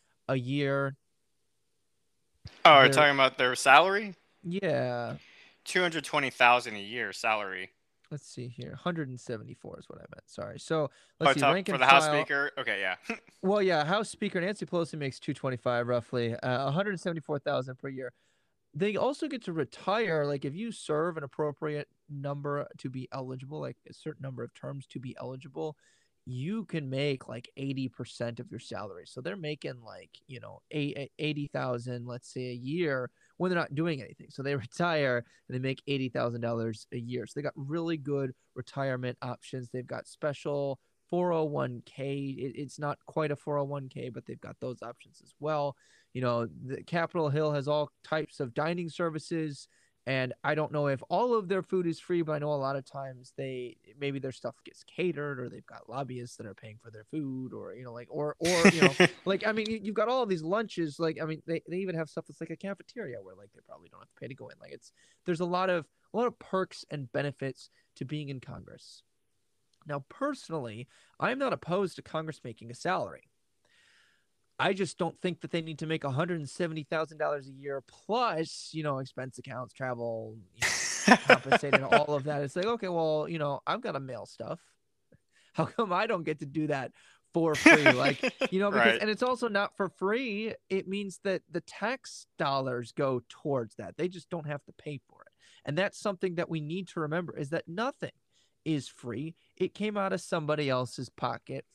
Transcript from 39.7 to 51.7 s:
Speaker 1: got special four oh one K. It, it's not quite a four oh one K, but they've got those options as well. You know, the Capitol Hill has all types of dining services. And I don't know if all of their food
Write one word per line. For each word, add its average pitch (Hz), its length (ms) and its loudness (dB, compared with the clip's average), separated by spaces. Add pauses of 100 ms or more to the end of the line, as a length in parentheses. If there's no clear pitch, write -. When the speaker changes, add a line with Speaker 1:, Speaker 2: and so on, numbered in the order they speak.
Speaker 1:
got - 200 -10
special 143 720 -4 (300)
four 180 220 2
oh 160 140 2
one 135 420 -2
K. 139 500 -4
It, 131 180 -4
it's 139 220 -8
not 147 300 -4
quite 156 240 0
a 143 40 0
four 147 220 -2
oh 143 60 2
one 139 260 -6
K, 127 200 -8
but 127 180 -12
they've - 120 -10
got - 200 -14
those 123 240 -8
options - 400 -16
as - 160 -20
well. 143 360 -2 (380)
You 131 80 -4
know, 120 260 2 (180)
the 131 180 -8
Capitol 165 460 0
Hill 151 240 2
has 139 140 0
all 147 240 2 (120)
types - 360 -4
of 127 140 -4
dining 170 360 0
services. 156 800 -4 (400)
And 131 260 0 (100)
I 151 120 2
don't 151 160 0
know 147 160 2
if 135 220 0
all 233 260 2
of 202 120 0
their 190 140 2
food 185 240 0